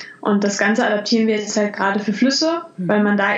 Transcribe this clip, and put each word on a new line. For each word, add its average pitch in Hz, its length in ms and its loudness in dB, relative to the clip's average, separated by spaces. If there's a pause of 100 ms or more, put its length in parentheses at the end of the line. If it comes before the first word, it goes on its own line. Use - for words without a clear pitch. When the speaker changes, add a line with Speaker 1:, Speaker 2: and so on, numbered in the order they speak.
(200)
Speaker 1:
Und 202 240 2
das 202 160 0
Ganze 220 260 2
adaptieren 214 400 0
wir 220 120 2
jetzt 208 200 -6
halt 208 160 0
gerade 196 260 -2
für 202 140 -2
Flüsse, 320 480 0 (160)
Speaker 2:
Mhm. 180 100 -4
Speaker 1:
weil 208 140 2
man 208 160 2
da 202 200 0